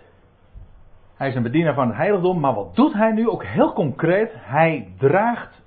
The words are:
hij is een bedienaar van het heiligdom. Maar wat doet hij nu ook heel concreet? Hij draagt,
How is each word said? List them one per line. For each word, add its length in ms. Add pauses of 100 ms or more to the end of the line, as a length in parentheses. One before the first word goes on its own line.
(1160)
hij 140
is 60
een 80
bedienaar 320
van 140
het 80
heiligdom. 440
Maar 140
wat 220
doet 160
hij 200
nu 160
ook 160
heel 280
concreet? 600
Hij 640
draagt, 680